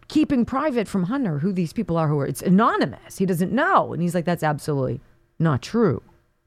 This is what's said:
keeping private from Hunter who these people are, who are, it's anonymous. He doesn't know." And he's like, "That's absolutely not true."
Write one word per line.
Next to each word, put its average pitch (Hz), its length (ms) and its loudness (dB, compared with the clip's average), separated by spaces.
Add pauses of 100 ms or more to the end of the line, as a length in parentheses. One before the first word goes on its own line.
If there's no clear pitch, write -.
keeping 285 360 2
private 262 420 -2
from 185 180 -2
Hunter 196 340 -2
who 185 160 -2
these 175 180 -2
people 170 240 -2
are, 160 100 2
who 147 140 2
are, 135 60 -2
it's - 160 -6
anonymous. 220 760 2
He 190 80 0
doesn't 180 260 0
know." 240 440 2
And 156 80 -4
he's 175 120 -2
like, 170 120 -2
"That's 175 160 -2
absolutely 139 580 -2 (380)
not 156 240 2
true." 208 400 0 (440)